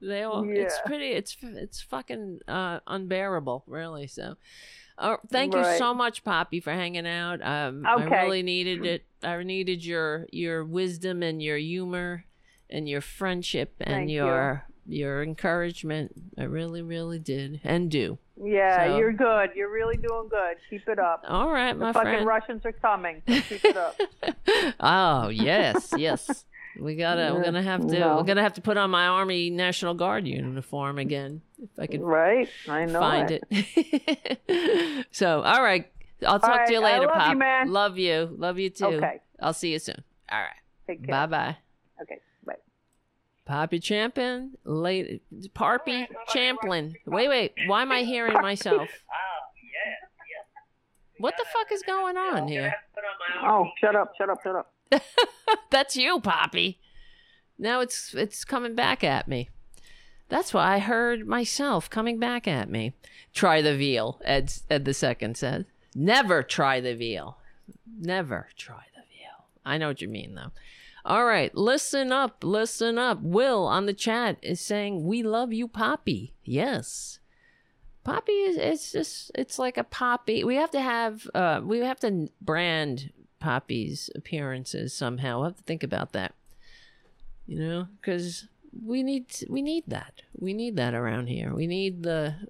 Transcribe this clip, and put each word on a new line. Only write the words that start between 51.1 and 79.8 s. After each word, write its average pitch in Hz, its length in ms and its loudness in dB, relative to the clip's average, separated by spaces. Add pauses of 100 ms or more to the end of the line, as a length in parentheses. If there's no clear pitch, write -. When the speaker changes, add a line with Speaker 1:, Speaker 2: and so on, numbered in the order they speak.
Speaker 1:
What 247 180 0
the 494 160 -2
fuck 440 180 0
is 392 120 -4
going 381 340 -2
on 359 300 -2
here? 143 260 -2 (720)
Speaker 2:
Oh, 208 220 4 (140)
shut 214 160 4
up, 202 220 2
shut 196 120 0
up, 185 140 0
shut 190 120 -2
up. - 180 -6 (180)
Speaker 1:
<laughs> 269 120 6 (680)
That's 277 240 4
you, 269 240 2
Poppy. 175 600 0 (800)
Now 233 240 0
it's, - 320 -6
it's - 300 -4
coming 240 320 -4
back 240 280 2
at 139 240 0
me. 123 220 -4 (800)
That's - 260 -2
why 190 200 4
I 202 60 4
heard 233 480 0
myself 233 640 0
coming 226 300 -2
back 240 280 -2
at 165 220 0
me. 113 240 -2 (400)
"Try 160 280 6
the 147 160 4
veal," 123 480 0
Ed, 139 260 2 (180)
Ed 143 160 2
the 139 80 2
Second 120 440 -2
said. 143 280 -2 (280)
Never 185 480 4
try 135 380 2
the 123 160 -2
veal. 113 420 -6 (640)
Never 165 480 -4 (100)
try - 260 -18 (120)
the - 60 -20
veal. - 440 -20 (180)
I 135 140 -2
know 156 120 0
what 139 120 -6
you 87 60 -8
mean, 107 260 -10
though. - 180 -14 (540)
All 226 200 2
right, 202 300 4
listen 262 560 2
up, 262 320 0
listen 226 540 0
up. 240 240 0
Will 202 440 4
on 185 200 2
the 202 80 0
chat 226 480 0
is 175 180 -4
saying, 202 460 -4
"We 226 160 0
love 226 320 0
you, 233 140 -2
Poppy." 214 640 -2 (100)
Yes. 151 760 -4 (840)
Poppy 415 300 0
is, 392 240 2
it's - 340 -2
just, - 420 -6
it's - 240 -6
like 254 200 -2
a 233 80 0